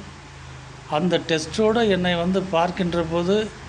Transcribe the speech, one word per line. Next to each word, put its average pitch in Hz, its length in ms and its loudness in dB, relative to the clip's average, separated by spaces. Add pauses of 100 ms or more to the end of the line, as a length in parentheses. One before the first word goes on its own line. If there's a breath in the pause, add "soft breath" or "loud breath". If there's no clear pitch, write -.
(920)
அந்த 165 380 2
டெஸ்ட்டோடு 214 600 2
என்னை 180 260 2
வந்து 185 280 2
பார்க்கின்ற 175 680 0
போது, 190 380 2 (200)